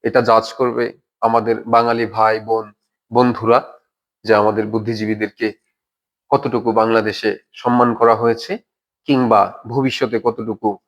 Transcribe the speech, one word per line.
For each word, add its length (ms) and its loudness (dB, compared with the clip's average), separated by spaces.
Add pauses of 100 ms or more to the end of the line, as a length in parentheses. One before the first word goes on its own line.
এটা 180 2
জাজ 320 2
করবে 460 -4 (220)
আমাদের 440 0
বাঙালি 420 2
ভাই 340 0
বোন, 320 -4 (400)
বন্ধুরা, 680 0 (440)
যে 100 2
আমাদের 320 2
বুদ্ধিজীবীদেরকে 880 -4 (760)
কতটুকু 440 -2
বাংলাদেশে 680 0 (140)
সম্মান 420 0
করা 200 4
হয়েছে, 440 -2 (460)
কিংবা 600 2
ভবিষ্যতে 580 -2
কতটুকু 640 -4